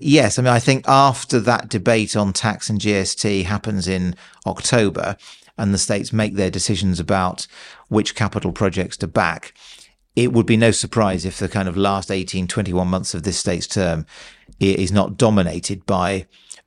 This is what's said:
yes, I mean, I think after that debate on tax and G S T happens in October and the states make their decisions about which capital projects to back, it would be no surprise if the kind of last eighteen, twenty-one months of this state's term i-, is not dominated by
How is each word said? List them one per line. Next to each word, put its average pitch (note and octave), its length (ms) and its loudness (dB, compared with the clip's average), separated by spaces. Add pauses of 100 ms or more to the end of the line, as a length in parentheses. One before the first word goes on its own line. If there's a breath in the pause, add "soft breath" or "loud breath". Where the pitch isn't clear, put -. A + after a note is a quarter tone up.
yes, C#3+ 380 4
I - 20 0
mean, B2+ 120 4
I A#2+ 60 4
think C3 280 0
after C3+ 540 4
that A2+ 280 0
debate A2 460 0
on G2+ 180 2
tax - 360 -4
and G#2+ 120 -2
G G#2 120 2
S F#2+ 200 0
T G2+ 300 0
happens G2 440 -4
in F2+ 280 -2 (320 loud breath)
October G2 680 0 (420 loud breath)
and G2+ 160 0
the F#2+ 40 2
states - 340 -2
make G#2+ 240 -2
their F#2+ 140 0
decisions F#2 500 -2
about F2+ 460 -2 (420 loud breath)
which G#2 280 0
capital G2+ 360 -2
projects F#2 460 -4
to G2+ 100 -6
back, E2 460 -2 (640 loud breath)
it B2 180 2
would A#2 140 4
be A#2 100 4
no A2+ 140 4
surprise F#2+ 520 -2
if F2+ 140 -8
the G2 100 -4
kind F#2+ 200 -2
of F2 100 -4
last G2 320 0
eighteen, F#2 380 -4
twenty-one F2+ 400 -2
months F#2 260 -2
of D#2+ 100 -6
this F2+ 140 -2
state's F2 300 -4
term E2 400 -2 (520 loud breath)
i-, G2 60 2
is F#2+ 260 2
not G2 260 0
dominated F#2+ 680 0
by F#2+ 400 0 (420 loud breath)